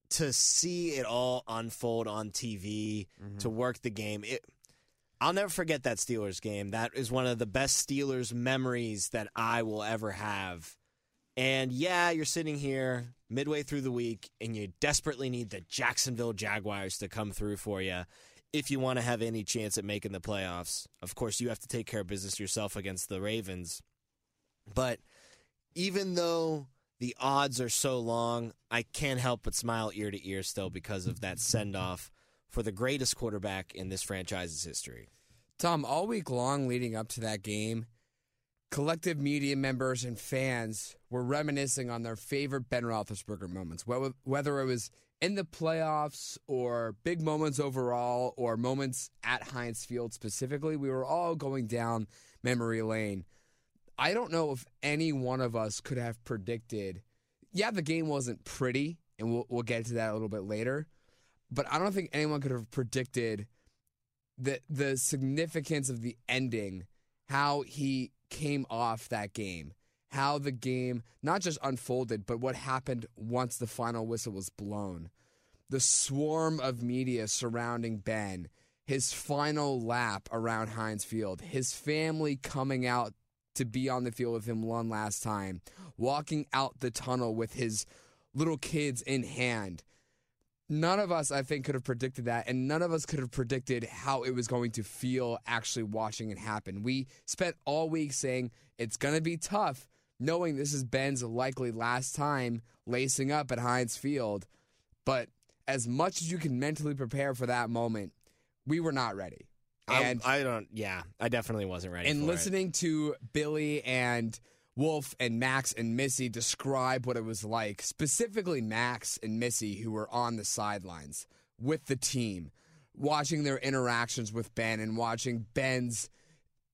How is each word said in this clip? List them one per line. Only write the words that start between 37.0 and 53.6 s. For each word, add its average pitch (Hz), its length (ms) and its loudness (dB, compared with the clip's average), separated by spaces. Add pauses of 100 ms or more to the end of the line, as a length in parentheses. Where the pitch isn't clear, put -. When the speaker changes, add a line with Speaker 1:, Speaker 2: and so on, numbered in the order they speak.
Speaker 2:
to - 140 -6
that 107 200 -2
game, 110 440 -2 (840)
collective 160 480 0
media 143 380 2
members 131 480 2
and 120 120 -4
fans 120 800 -2 (160)
were 123 140 0
reminiscing 139 640 0
on 117 140 -2
their 113 100 -4
favorite 135 560 -2
Ben 120 140 2
Roethlisberger 104 640 -4
moments, 87 320 -6
wh-, 131 400 -2
whether 143 380 0
it 131 60 0
was 123 240 0 (300)
in 196 160 2
the 190 80 0
playoffs 156 920 0 (100)
or 120 560 2
big 170 200 0
moments 151 360 2
overall 123 800 2
or 117 220 2
moments 131 520 0 (120)
at 123 220 2
Heinz 120 400 -6
Field 120 280 -4
specifically. 139 640 -2
We 139 140 -2
were 131 140 0
all 165 300 2
going 135 320 -2
down 117 420 0 (340)
memory 117 400 2
lane. 110 420 -2 (720)